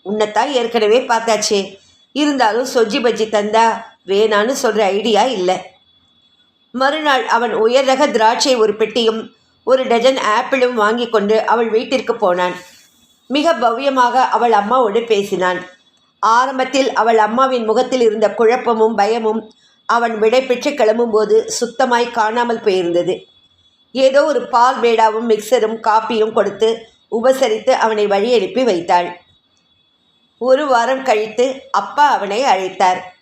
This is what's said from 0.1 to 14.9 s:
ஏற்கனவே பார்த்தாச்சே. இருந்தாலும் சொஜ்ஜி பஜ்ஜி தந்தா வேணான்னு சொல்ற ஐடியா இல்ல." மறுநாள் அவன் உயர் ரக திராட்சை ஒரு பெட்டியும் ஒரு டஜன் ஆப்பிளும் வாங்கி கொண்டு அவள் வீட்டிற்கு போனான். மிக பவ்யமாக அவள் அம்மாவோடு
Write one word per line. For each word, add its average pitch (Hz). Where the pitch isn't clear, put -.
ஏற்கனவே 233
பார்த்தாச்சே. 220
இருந்தாலும் 254
சொஜ்ஜி 226
பஜ்ஜி 240
தந்தா 214
வேணான்னு 214
சொல்ற 214
ஐடியா 202
இல்ல." 185
மறுநாள் 285
அவன் 226
உயர் 240
ரக 269
திராட்சை 233
ஒரு 214
பெட்டியும் 220
ஒரு 254
டஜன் 233
ஆப்பிளும் 247
வாங்கி 226
கொண்டு 214
அவள் 226
வீட்டிற்கு 233
போனான். 180
மிக 302
பவ்யமாக 247
அவள் 226
அம்மாவோடு 220